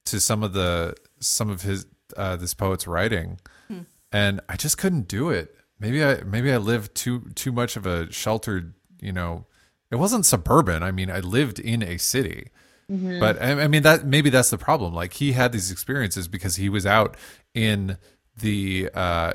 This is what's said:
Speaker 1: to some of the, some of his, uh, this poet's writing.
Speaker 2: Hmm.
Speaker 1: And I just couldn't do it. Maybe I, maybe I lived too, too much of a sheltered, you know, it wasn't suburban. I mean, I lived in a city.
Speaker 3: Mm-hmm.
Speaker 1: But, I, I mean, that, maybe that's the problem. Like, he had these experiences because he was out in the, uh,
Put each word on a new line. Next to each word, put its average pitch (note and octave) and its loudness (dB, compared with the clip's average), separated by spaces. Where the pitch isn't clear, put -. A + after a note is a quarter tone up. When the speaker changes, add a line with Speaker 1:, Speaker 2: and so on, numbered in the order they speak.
Speaker 1:
to G#2+ -2
some G#2+ 2
of F#2+ -2
the, F2 0
some - -2
of F#2 -6
his, F#2+ -4
uh, F#2+ -4
this F2 -6
poet's F#2+ -2
writing. F2 -2
Speaker 2:
Hmm. F#3 -12
Speaker 1:
And G3+ 2
I - -6
just D3 -2
couldn't D#3+ 0
do B2+ -2
it. F2 -4
Maybe B2 0
I, C#3 2
maybe A#2 0
I B2+ 4
lived G#2+ 0
too, B2 -4
too - -4
much A#2+ -2
of G2+ -6
a E2+ -2
sheltered, G2+ -2
you G2 -8
know, E2+ -4
it A#2 0
wasn't G#3 2
suburban. F#2+ 4
I F#2+ 0
mean, F#2 -2
I F2+ -4
lived G2+ -2
in A2+ -2
a F2 -6
city. - -2
Speaker 3:
Mm-hmm. F#3 -4
Speaker 1:
But, - 2
I, C#3+ 2
I D3+ 4
mean, D3 4
that, D#3 8
maybe C#3+ 4
that's B2+ 6
the G#2+ -2
problem. G#2+ 0
Like, F2 -6
he C#3+ 0
had B2 4
these F#2+ -4
experiences G2 -4
because F2+ -4
he G2 0
was G2 0
out G#2 4
in G2+ 0
the, G2 -2
uh, E2+ 0